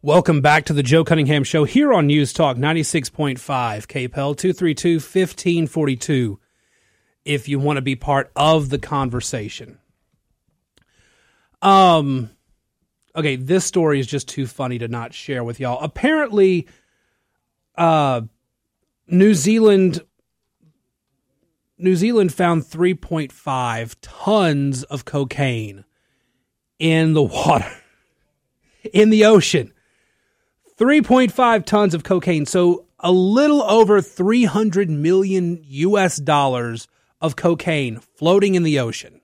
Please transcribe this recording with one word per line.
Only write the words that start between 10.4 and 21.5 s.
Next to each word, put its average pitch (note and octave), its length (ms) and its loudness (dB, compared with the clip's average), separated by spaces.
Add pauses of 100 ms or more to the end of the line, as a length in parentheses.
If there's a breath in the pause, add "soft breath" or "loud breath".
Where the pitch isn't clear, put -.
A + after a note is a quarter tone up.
Um, D#3+ 680 4 (840)
okay, D3 220 -4
this D3+ 280 -2
story D3+ 360 0
is B2 80 -6
just C#3+ 180 -6
too C3 220 -8
funny B2+ 300 -8
to A#2 100 -8
not A#2 260 -10
share B2 300 -8
with A#2 160 -10
y'all. B2+ 200 -6
Apparently, G#3 880 0 (1120)
uh, D3 440 0 (840)
New F#3+ 280 4
Zealand, F#3+ 680 2 (1800)